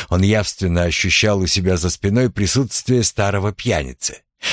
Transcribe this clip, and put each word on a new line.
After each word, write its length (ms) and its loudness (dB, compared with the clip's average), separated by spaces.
Он 140 2
явственно 600 0
ощущал 560 0
у 60 0
себя 300 0
за 140 0
спиной 400 0
присутствие 720 0
старого 500 0
пьяницы. 720 -4